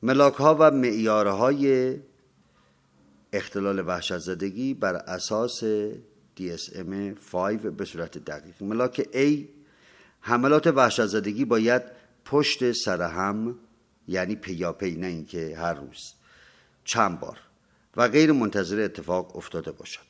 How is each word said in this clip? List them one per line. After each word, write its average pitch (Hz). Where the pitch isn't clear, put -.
ملاک‌ها 139
و 156
معیارهای 123
اختلال 98
وحشت 90
زدگی 95
بر 98
اساس 107
دی 90
اس 85
ام 95
فایو 101
به 92
صورت 82
دقیق. 76
ملاک 120
A، 143
حملات 139
وحشت 131
زدگی 104
باید 117
پشت 139
سر 92
هم، 101
یعنی 92
پیاپی، 90
نه 87
اینکه 80
هر 85
روز، -
چند 98
بار -
و 120
غیر 151
منتظره 104
اتفاق 90
افتاده 80
باشد. -